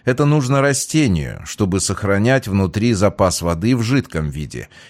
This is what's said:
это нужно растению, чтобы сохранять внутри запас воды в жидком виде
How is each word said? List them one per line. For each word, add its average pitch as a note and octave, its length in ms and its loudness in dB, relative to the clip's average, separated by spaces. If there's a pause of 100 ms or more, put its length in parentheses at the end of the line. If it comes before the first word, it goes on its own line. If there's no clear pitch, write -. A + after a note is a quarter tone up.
это B2+ 220 2
нужно C#3 360 2
растению, C3+ 840 0
чтобы G2 340 -2
сохранять G2+ 680 0
внутри G2+ 460 0
запас F#2+ 480 2
воды E2+ 340 0
в A#2 80 -2
жидком G#2+ 460 -2
виде C#2 400 -10 (200)